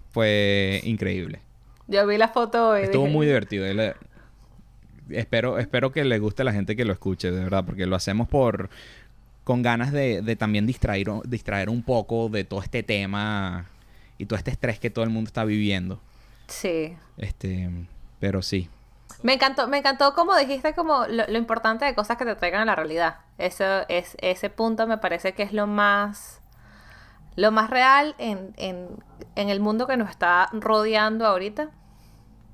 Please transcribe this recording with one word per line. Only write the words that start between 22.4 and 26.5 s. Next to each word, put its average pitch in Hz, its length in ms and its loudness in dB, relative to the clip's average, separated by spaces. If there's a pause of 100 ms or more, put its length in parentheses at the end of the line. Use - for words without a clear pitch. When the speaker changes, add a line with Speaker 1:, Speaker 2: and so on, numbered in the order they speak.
Speaker 2:
a 220 40 0
la 214 100 2
realidad. 160 420 -2 (200)
Eso 180 280 -2 (240)
es, 175 320 -4
ese 185 280 -2
punto 226 380 0
me 226 100 0
parece 185 360 -2
que 208 100 -2
es 202 100 -8
lo 208 140 0
más, 208 720 0 (960)